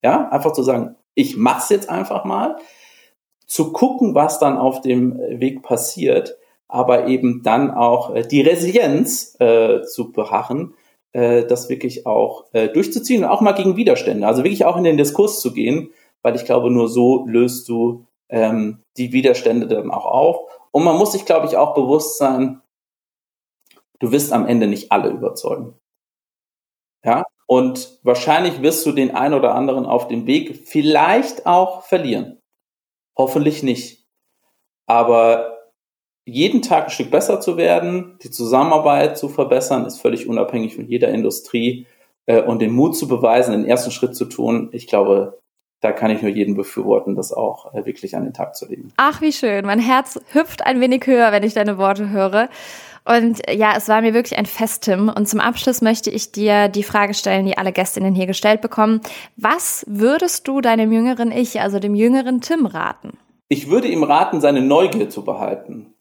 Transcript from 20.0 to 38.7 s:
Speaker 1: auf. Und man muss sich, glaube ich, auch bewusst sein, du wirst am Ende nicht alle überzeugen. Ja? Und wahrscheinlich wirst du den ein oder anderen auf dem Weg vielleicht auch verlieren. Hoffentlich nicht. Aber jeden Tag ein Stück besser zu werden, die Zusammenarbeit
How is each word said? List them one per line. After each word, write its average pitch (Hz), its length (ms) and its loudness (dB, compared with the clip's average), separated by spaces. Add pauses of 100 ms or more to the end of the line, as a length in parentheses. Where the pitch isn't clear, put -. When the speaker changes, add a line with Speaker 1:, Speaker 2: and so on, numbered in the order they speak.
Speaker 1:
auf. 147 340 2 (320)
Und 147 120 2
man 165 140 4
muss 208 140 2
sich, 190 140 -6
glaube 160 200 2
ich, - 100 -4
auch 147 200 2
bewusst 143 420 0
sein, 131 440 -2 (1400)
du 120 120 -2
wirst 143 220 0
am 113 140 0
Ende 117 200 2
nicht 101 240 -4
alle 104 180 2
überzeugen. - 680 -8 (1300)
Ja? 123 180 2 (240)
Und 127 560 0
wahrscheinlich 151 580 0
wirst 151 240 2
du 147 60 2
den 135 240 0
ein 143 180 0
oder 123 200 2
anderen 131 320 0
auf 123 220 0
dem 117 200 -6
Weg - 400 -2
vielleicht 156 800 2
auch 180 380 2
verlieren. 127 560 -4 (760)
Hoffentlich 147 480 0
nicht. - 440 -6 (800)
Aber 117 720 4 (680)
jeden 156 380 0
Tag 160 220 0
ein - 40 -10
Stück - 220 -6
besser 190 280 2
zu 175 160 -2
werden, 175 680 -2
die - 80 -18
Zusammenarbeit 147 840 2